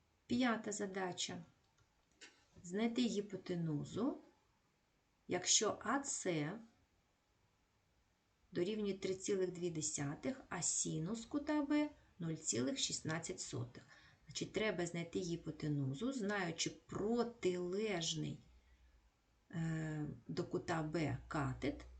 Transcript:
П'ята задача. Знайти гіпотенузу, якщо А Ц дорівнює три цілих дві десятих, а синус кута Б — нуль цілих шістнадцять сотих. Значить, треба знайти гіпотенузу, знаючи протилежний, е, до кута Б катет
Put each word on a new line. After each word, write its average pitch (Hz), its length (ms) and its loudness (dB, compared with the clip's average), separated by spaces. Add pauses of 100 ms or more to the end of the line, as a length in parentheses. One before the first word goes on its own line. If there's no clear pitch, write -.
(260)
П'ята 240 460 4
задача. 185 720 -2 (1200)
Знайти 226 400 2
гіпотенузу, 180 1200 0 (1040)
якщо 180 560 4
А 240 160 2
Ц 165 540 0 (2000)
дорівнює 202 420 0
три 190 200 -2
цілих 185 380 0
дві 175 180 -2
десятих, 151 800 -2
а 175 140 -6
синус 170 640 0
кута 294 360 2
Б — 294 280 4 (280)
нуль 160 160 -2
цілих 269 440 0
шістнадцять - 640 -2
сотих. - 420 -6 (420)
Значить, - 280 -6
треба 196 340 2
знайти 170 320 -2
гіпотенузу, 160 960 0
знаючи 196 580 0
протилежний, 180 1700 0 (1080)
е, 160 580 -2 (200)
до 170 160 0
кута 165 380 0
Б 151 360 2 (100)
катет 135 580 0 (140)